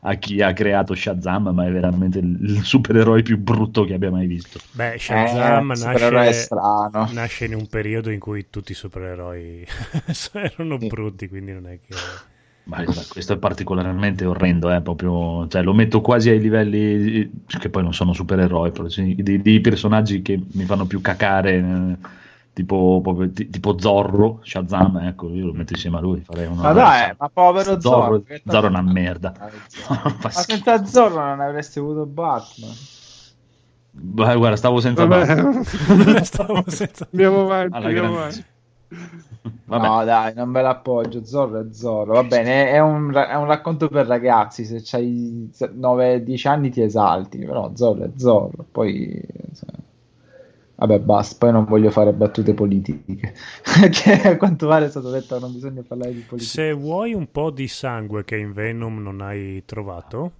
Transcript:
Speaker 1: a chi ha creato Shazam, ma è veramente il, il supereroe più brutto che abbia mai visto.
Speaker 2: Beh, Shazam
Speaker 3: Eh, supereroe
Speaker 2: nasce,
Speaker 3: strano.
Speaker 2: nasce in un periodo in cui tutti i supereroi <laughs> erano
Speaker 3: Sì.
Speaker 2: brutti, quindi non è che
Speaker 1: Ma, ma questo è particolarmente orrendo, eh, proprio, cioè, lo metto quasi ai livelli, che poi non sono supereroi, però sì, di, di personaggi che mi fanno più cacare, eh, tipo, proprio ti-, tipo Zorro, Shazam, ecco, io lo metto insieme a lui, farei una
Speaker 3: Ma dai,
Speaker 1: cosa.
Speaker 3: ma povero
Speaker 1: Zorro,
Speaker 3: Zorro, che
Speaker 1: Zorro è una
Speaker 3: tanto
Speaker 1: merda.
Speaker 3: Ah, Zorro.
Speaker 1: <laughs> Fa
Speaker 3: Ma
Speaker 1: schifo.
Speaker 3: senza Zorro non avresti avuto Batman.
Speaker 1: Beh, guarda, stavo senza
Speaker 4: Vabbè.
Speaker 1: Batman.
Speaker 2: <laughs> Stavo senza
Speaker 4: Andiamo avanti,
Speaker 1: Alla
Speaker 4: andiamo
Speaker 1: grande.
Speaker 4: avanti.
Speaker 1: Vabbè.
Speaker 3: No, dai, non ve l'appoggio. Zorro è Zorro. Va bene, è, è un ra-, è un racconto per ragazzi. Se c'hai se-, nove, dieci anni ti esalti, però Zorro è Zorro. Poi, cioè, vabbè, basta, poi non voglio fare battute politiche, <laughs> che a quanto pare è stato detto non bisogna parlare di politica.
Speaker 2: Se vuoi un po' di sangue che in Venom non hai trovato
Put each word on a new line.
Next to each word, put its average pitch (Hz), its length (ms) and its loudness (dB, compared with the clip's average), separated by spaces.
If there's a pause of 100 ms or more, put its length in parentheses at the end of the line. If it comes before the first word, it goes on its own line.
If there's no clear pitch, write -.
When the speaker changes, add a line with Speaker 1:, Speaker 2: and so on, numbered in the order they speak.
Speaker 1:
a 98 160 -4
chi 101 260 -2
ha 95 100 4
creato 98 420 0
Shazam, 92 540 -4
ma 90 180 0
è 90 60 -2
veramente 92 460 0
il, 87 240 -2
il 104 220 0
supereroe 113 580 4
più 110 160 2
brutto 107 460 0
che 95 100 -6
abbia 92 160 -2
mai 92 160 0
visto. 85 320 -8 (120)
Speaker 2:
Beh, 117 280 -6
Shazam 120 760 0
Speaker 3:
Eh, - 20 -2
supereroe - 20 -6
Speaker 2:
nasce, 120 560 4
Speaker 3:
strano. 107 760 0
Speaker 2:
nasce 117 400 -8
in 110 80 -6
un 107 140 -8
periodo 110 420 -4
in 104 100 -6
cui 104 300 -10
tutti 101 220 -12
i - 20 -10
supereroi 87 920 -14
<laughs> - 680 -8
erano 165 460 -8
Speaker 3:
Sì. 113 80 -6
Speaker 2:
brutti, 104 420 -8
quindi 95 240 -14
non 92 140 -16
è 90 140 -18
che - 140 -20 (720)
Speaker 1:
Ma, 82 140 -12 (140)
ma 82 140 -8
questo - 280 -6
è 92 40 -10
particolarmente 92 840 -4
orrendo, 87 480 0
eh, 87 100 0
proprio, 85 640 -4
cioè, 92 160 -2
lo 92 100 2
metto 110 280 4
quasi 117 300 4
ai 110 100 6
livelli, 107 1040 0
che - 240 -8
poi 92 140 0
non 85 100 -2
sono 90 180 2
supereroi, 87 600 0
però 85 160 -8
sì, 92 260 -2
di, 98 260 0
di 107 200 6
personaggi 107 600 2
che 95 200 -2 (120)
mi 95 120 -4
fanno 98 200 0
più 95 160 -4
cacare, 98 580 0
eh, 90 380 -2 (560)
tipo, 92 500 2
proprio 92 280 -2
ti-, 95 200 -8
tipo 95 280 -2
Zorro, 101 640 2
Shazam, 95 560 0
ecco, 90 340 -6
io 90 140 -4
lo 82 60 -6
metto 80 220 -8
insieme 85 240 -6
a - 20 -4
lui, 90 220 -2
farei 85 260 -8
una 87 140 -6
Speaker 3:
Ma 147 100 4
dai, 170 300 6
Speaker 1:
cosa. 92 160 -2
Speaker 3:
ma 143 100 -6
povero 185 520 2
Speaker 1:
Zorro, - 0 -
Speaker 3:
Zorro, 120 420 4
che 147 260 -18
Speaker 1:
Zorro 107 180 4
è 98 40 4
una 92 120 0
Speaker 3:
tanto - 0 -
Speaker 1:
merda. 90 560 0
Speaker 3:
Ah, 104 120 -18 (180)
Zorro. - 420 -4
Speaker 1:
<laughs> - 80 -8
Fa 113 140 -6
Speaker 3:
Ma 175 100 -4
Speaker 1:
schifo. - 0 -
Speaker 3:
senza 226 420 2
Zorro 196 400 4
non 139 160 -4
avresti 147 380 -6
avuto 151 260 -4
Batman. 139 680 -6 (1200)
Speaker 1:
Beh, 110 440 2
guarda, 113 200 4
stavo 123 240 2
senza 123 260 2
Speaker 4:
Vabbè. - 0 -
Speaker 1:
Batman. 180 580 4
Speaker 2:
<laughs> 202 600 6
Stavo 190 420 -2
senza - 440 -8
Speaker 4:
Andiamo 190 320 4
avanti, 190 320 -2
Speaker 1:
Alla - 120 -6
Speaker 4:
andiamo - 60 0
Speaker 1:
grande. - 240 0
Speaker 4:
avanti. - 280 -8 (1200)
Speaker 1:
Vabbè. 113 240 -2
Speaker 3:
No, 110 160 2
dai, 113 300 2
non 123 180 -6
ve 127 100 2
l'appoggio. 123 600 -2
Zorro 117 360 -4
è 113 120 -8
Zorro. 110 420 -4
Va 123 100 6
bene, 123 440 2
è, 127 60 2
è 147 60 6
un 151 300 2
ra-, 135 180 2
è 123 60 -6
un 147 120 -2
racconto 151 420 -2
per 139 180 0
ragazzi. 117 580 0
Se 113 200 -10
c'hai 120 680 -6
se-, - 220 -6
nove, 123 480 2
dieci 123 260 -6
anni 143 220 0
ti 123 120 -2
esalti, 101 560 0
però - 360 -6
Zorro 113 300 0
è - 120 -6
Zorro. 120 540 2
Poi, - 500 -4 (340)
cioè, - 160 -20 (1080)
vabbè, 107 240 2
basta, 101 380 0
poi 120 140 4
non 110 120 4
voglio 107 260 4
fare 107 240 4
battute 107 400 0
politiche, 98 800 -4 (300)
<laughs> 175 260 8
che 208 220 4 (160)
a 170 80 4
quanto 170 320 0
pare 156 180 4
è 139 40 -4
stato 131 200 -10
detto 127 280 -6
non 127 140 -10
bisogna 131 300 -12
parlare 123 320 -10
di 120 80 -14
politica. 117 360 -10
Speaker 2:
Se 156 140 -2
vuoi 165 420 -6
un 180 180 -6
po' 156 180 -4
di 135 180 -8
sangue 107 560 -8
che - 120 -8
in 104 160 -6
Venom 110 500 -8
non 98 180 -10
hai 98 440 -10
trovato 107 760 -12